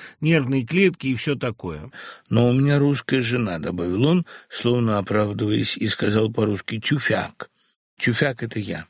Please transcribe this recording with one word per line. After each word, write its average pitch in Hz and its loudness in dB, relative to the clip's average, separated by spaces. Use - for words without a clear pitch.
нервные 135 2
клетки 180 2
и 131 0
всё 143 -2
такое. 107 -8
«Но 120 4
у 123 4
меня 143 4
русская 139 0
жена», 117 -2
добавил 87 -2
он, 170 4
словно 120 0
оправдываясь, 107 0
и 113 -2
сказал 107 2
по-русски: 107 -2
«Тюфяк. - -2
Тюфяк — 127 -2
это 113 -6
я». 90 -6